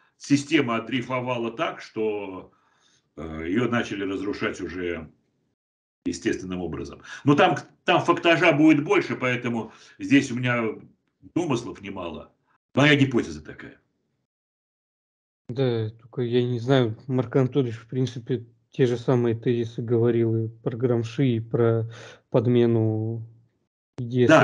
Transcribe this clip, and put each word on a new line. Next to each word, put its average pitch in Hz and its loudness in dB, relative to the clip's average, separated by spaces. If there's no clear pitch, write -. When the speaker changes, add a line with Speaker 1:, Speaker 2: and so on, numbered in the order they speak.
Speaker 1:
система 139 0
отдрейфовала 120 -4
так, - -6
что, 101 -8
э, 76 -14
ее 117 0
начали 110 -4
разрушать 98 -6
уже 85 -8
естественным 90 -6
образом. - -10
Но 143 4
там, 175 4
там 170 2
фактажа 170 4
будет 151 6
больше, 175 0
поэтому 120 -4
здесь 117 2
у 117 -4
меня 123 0
домыслов 127 -4
немало. 87 -12
Моя 143 6
гипотеза 113 0
такая. - -18
Speaker 2:
Да, 117 -2
только - -10
я 120 2
не 123 -2
знаю, 120 2
Марк 127 -2
Анатольевич, 127 0
в - -20
принципе, 127 -4
те 135 2
же 120 0
самые 120 0
тезисы 117 -2
говорил 117 2
и 113 -2
про 120 -8
Грамши, 120 0
и 117 2
про 113 0
подмену 117 2
идеи 123 2
о 117 6
Speaker 1:
Да, 151 8